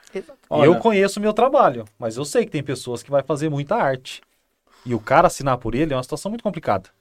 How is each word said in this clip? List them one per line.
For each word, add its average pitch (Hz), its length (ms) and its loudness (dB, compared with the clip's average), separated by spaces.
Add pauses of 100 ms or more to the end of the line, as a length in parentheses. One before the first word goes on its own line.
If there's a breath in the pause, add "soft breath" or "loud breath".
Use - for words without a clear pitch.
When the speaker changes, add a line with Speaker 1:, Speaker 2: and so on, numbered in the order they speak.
(140)
Speaker 1:
Exato. - 240 -12 (140)
Speaker 2:
E 147 140 4
eu 156 60 10
Speaker 3:
Olha. 180 100 2
Speaker 2:
conheço 196 360 2
o 208 40 -6
meu 214 120 0
trabalho, 214 520 2 (120)
mas 113 200 -6
eu 143 80 -6
sei 226 180 0
que - 80 -8
tem 147 120 -4
pessoas 120 380 -8
que - 100 -20
vai 139 120 2
fazer 151 260 -2
muita 143 260 -4
arte. 139 460 -4 (640)
E 123 80 -4
o 113 60 -2
cara 147 280 4
assinar 139 320 -2
por 113 160 -6
ele 147 180 -2
é - 20 -2
uma 127 80 -4
situação 151 260 -10
muito 233 140 -10
complicada. 160 460 -4 (120)